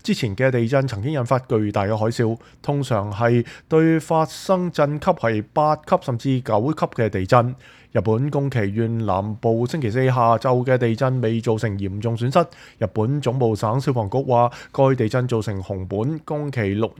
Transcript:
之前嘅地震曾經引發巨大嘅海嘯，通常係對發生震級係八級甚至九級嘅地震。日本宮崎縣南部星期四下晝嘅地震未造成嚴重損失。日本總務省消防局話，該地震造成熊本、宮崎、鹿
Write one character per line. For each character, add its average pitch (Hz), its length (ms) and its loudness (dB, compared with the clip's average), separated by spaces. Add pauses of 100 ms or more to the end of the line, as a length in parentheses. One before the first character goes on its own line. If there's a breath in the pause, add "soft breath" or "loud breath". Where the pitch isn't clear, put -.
之 208 100 0
前 101 220 -2
嘅 131 160 2
地 120 160 0
震 135 180 2
曾 104 160 -6
經 131 80 -2
引 135 160 -2
發 131 140 2
巨 107 320 0
大 104 100 0
嘅 104 140 0
海 107 100 0
嘯， 117 320 0 (240 loud breath)
通 143 180 -2
常 104 320 -2
係 120 320 2 (240 loud breath)
對 160 300 4
發 160 260 0
生 180 460 -2
震 147 300 0
級 - 60 -4
係 113 460 0
八 151 220 2
級 165 260 0
甚 123 160 -4
至 131 260 -2
九 113 300 0
級 165 140 -2
嘅 113 240 -2
地 95 160 -2
震。 123 260 4 (380 loud breath)
日 113 120 0
本 113 280 0
宮 139 180 -2
崎 104 280 -2
縣 113 280 -2
南 101 360 -2
部 117 260 2
星 160 140 -4
期 117 100 -2
四 131 160 0
下 120 300 4
晝 127 280 0
嘅 127 140 2
地 117 160 2
震 131 260 0
未 113 200 0
造 110 180 0
成 110 180 -2
嚴 98 240 -4
重 117 160 -2
損 120 160 -2
失。 170 60 4 (400 loud breath)
日 110 140 -2
本 123 280 0
總 127 160 -2
務 117 200 2
省 117 240 -2
消 139 120 -2
防 113 160 -2
局 127 140 -2
話， 120 260 4 (220 loud breath)
該 135 240 4
地 123 140 0
震 127 180 0
造 117 160 0
成 98 180 -4
熊 92 280 -8
本、 127 320 -2
宮 147 320 -6
崎、 101 220 0
鹿 107 120 0 (140)